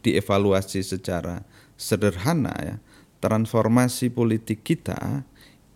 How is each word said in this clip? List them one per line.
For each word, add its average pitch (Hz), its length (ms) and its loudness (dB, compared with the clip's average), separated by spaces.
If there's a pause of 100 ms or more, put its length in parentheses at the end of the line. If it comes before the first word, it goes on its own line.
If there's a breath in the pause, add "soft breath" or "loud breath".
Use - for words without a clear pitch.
dievaluasi 98 800 2
secara 87 640 -6 (320 soft breath)
sederhana 104 840 0
ya, - 160 -6 (440 soft breath)
transformasi 113 880 2
politik 113 560 -2
kita - 640 -4 (480 soft breath)